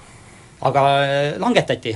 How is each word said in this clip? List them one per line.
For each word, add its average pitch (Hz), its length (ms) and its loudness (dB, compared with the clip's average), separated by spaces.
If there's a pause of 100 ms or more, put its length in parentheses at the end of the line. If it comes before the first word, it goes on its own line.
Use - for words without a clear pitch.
(640)
Aga, 139 200 2 (200)
äh, 143 400 -2
langetati, 151 540 0